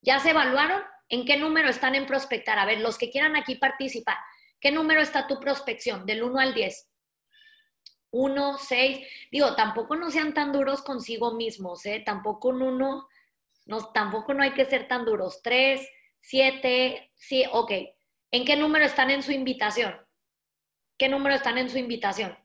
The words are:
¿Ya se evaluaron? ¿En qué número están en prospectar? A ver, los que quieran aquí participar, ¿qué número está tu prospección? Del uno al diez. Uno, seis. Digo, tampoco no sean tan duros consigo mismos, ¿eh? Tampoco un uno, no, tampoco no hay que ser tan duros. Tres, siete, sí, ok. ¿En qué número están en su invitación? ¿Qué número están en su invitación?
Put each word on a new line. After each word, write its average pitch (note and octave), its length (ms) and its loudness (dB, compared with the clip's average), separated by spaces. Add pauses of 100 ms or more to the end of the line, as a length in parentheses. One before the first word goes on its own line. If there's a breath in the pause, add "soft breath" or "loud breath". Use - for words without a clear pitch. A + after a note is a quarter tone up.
¿Ya C4+ 200 4
se D4+ 100 2
evaluaron? D4+ 540 2 (240)
¿En B3 160 -4
qué C#4+ 120 4
número D#4 320 2
están C4 280 0
en C#4 100 -2
prospectar? C4 540 -2
A G3 60 2
ver, G#3+ 140 0
los A3 180 -2
que A#3+ 120 -4
quieran D4+ 240 0
aquí C4 220 -2
participar, B3+ 600 -2 (440 loud breath)
¿qué C#4 100 4
número D#4 300 4
está C#4 260 0
tu C4+ 140 -4
prospección? A3+ 680 -4
Del G#3+ 160 -2
uno B3 160 -2
al C4 160 2
diez. - 340 -4 (1200 soft breath)
Uno, C#4 480 0
seis. C4 480 0 (260 loud breath)
Digo, C4+ 240 4
tampoco A3+ 400 0
no E4+ 140 -4
sean D4+ 240 0
tan C#4+ 180 0
duros C#4 300 0
consigo A#3 520 -4
mismos, G3 500 -8
¿eh? G#3 200 -4
Tampoco G#3+ 460 -4
un B3+ 120 -2
uno, C4 460 -2 (580 soft breath)
no, G#3+ 260 -8
tampoco G#3+ 420 -2
no C#4 100 4
hay C4+ 80 2
que C4+ 140 2
ser C4 200 -2
tan B3 180 -2
duros. G3+ 380 -2
Tres, C4 460 2 (320 soft breath)
siete, C4 960 0
sí, C4 340 0
ok. A#3 220 2 (580)
¿En - 140 0
qué D4 120 4
número D4+ 280 4
están C#4 260 2
en C#4 120 2
su C#4 100 -4
invitación? A#3+ 680 -2 (960)
¿Qué C4+ 120 2
número C#4 260 2
están B3+ 240 0
en B3+ 100 -2
su B3 80 -4
invitación? A3 680 -4